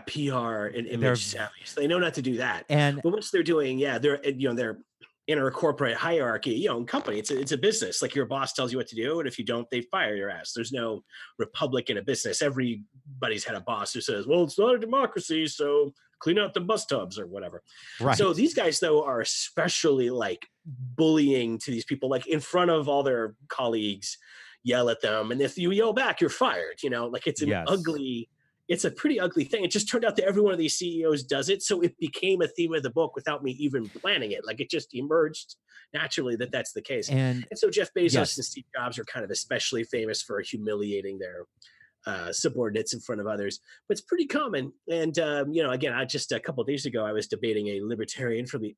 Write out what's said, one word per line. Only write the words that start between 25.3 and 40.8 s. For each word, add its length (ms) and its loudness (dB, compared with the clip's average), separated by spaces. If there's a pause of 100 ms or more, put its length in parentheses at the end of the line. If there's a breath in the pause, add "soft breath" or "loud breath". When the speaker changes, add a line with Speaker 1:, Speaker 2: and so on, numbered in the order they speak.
Speaker 1:
and 120 0
if 160 -2
you 100 2
yell 240 4
back, 260 0
you're 120 4
fired, 500 0
you 80 -2
know? 160 0
Like, 220 -6
it's 160 -2
an 60 2
Speaker 2:
Yes. 180 0
Speaker 1:
ugly, 640 -2 (380)
it's 160 0
a 80 0
pretty 280 0
ugly 260 0
thing. 180 -2
It 80 0
just 180 0
turned 160 2
out 120 2
that 80 4
every 160 4
one 100 8
of 80 0
these 160 0
C 240 -2
E 60 2
Os 180 4
does 260 0
it, 140 0
so 180 2
it 160 2
became 440 0
a 60 4
theme 280 0
of 80 0
the 80 -2
book 240 0
without 260 -4
me 120 -2
even 360 -2
planning 420 -2
it. 140 -6
Like, 140 -4
it 100 -6
just 240 -4
emerged 640 0 (380 loud breath)
naturally 420 -2
that 160 -2
that's 220 -4
the 80 -6
case. 280 -4
Speaker 2:
And 400 2
Speaker 1:
And 80 -10
so 120 4
Jeff 280 0
Bezos 160 6
Speaker 2:
yes. 240 4
Speaker 1:
and 80 -6
Steve 200 -12 (100)
Jobs 240 -6
are 60 -8
kind 180 -8
of 80 -6
especially 540 -2
famous 360 -2
for 200 -6
humiliating 800 -2